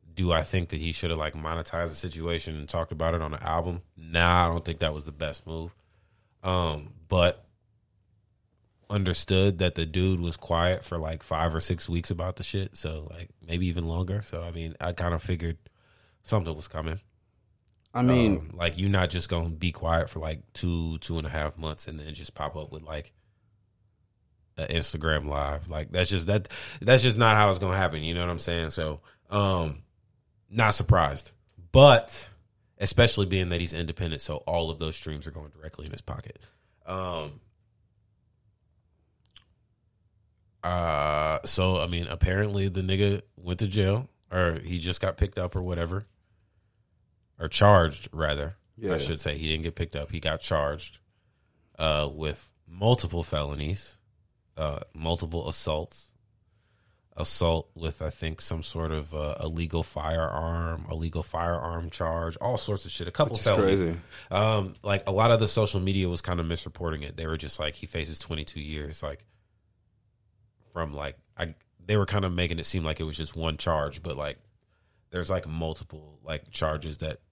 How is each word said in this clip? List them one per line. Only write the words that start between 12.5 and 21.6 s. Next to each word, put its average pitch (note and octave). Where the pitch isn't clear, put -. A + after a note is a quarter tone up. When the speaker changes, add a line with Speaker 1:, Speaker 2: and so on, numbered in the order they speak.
Speaker 1:
So, D#2+
like, E2+
maybe F2
even E2+
longer. F2+
So, E2+
I E2+
mean, E2
I F2
kinda E2+
figured E2
something E2
was D#2
coming. D#2+
Speaker 2:
I B2
mean, A#2+
Speaker 1:
Um, D#2
like, E2+
you're G2
not F#2
just F2
gonna E2
be D#2+
quiet E2
for, D#2+
like, D#2
two, E2
two E2
and D#2
a C#2+
half D2+
months D#2